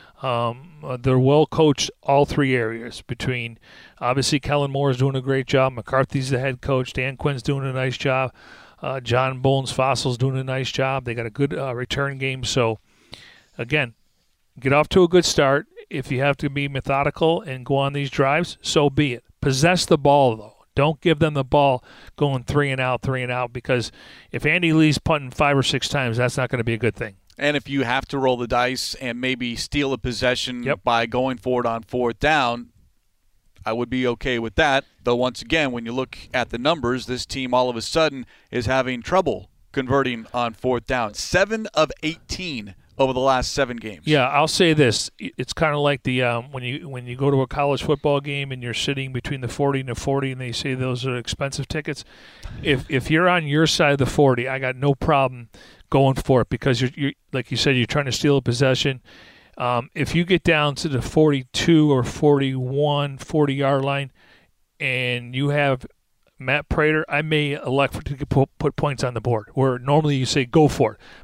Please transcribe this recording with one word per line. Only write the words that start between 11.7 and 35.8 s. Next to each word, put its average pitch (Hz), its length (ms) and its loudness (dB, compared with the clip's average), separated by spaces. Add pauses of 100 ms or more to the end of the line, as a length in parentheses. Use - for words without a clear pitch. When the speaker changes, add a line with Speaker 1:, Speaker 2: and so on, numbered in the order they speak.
Speaker 1:
return 139 420 -4
game. 131 280 -6
So, 113 340 0 (800)
again, 131 380 -2 (640)
get 131 140 -2
off 147 160 4
to 190 140 6
a 170 60 6
good 175 160 6
start. 143 420 2 (220)
If 135 200 -8
you 131 120 -2
have 143 160 2
to 147 120 -4
be 139 200 -4
methodical 143 720 0
and 131 240 -12
go 139 100 0
on 139 180 0
these 143 160 -4
drives, 147 520 0
so 147 280 2
be 139 240 2
it. - 120 -12 (160)
Possess 151 440 2
the 165 120 4
ball, 139 400 4
though. 107 120 -18 (260)
Don't 147 260 0
give 160 180 2
them 151 160 2
the 139 80 0
ball 135 400 4 (320)
going 139 300 -2
three 143 260 0
and 131 100 -2
out, 127 220 -2
three 131 180 -2
and 123 100 -4
out, 123 220 -4
because 123 380 -2 (400)
if - 120 -6
Andy 165 300 2
Lee's 156 240 4
punting 147 320 -2
five 143 260 2
or 135 60 4
six 127 260 -2
times, 127 300 -2
that's 123 180 0
not 127 140 -2
gonna 120 140 -2
be 117 100 -2
a 113 60 -4
good 113 160 -2
thing. 107 220 -10 (200)
Speaker 2:
And 147 180 0
if 139 140 -6
you 139 140 0
have 127 240 -2
to 143 100 -6
roll 131 200 2
the 120 100 -6
dice 123 480 -2
and 123 260 -8
maybe 123 340 -2
steal 139 380 -2
a 123 60 -4
possession 123 640 -2
Speaker 1:
Yep. 135 200 -4
Speaker 2:
by 117 220 2
going 127 320 -2
for 123 220 -2
it 120 80 0
on 113 160 -4
fourth 120 360 -2
down, 123 500 0 (920)
I 110 100 -4
would 120 180 -4
be 127 160 0
okay 120 320 -2
with 113 160 -6
that. 139 280 2 (200)
Though, 123 120 2
once 123 280 -2
again, 143 280 0
when 120 140 -6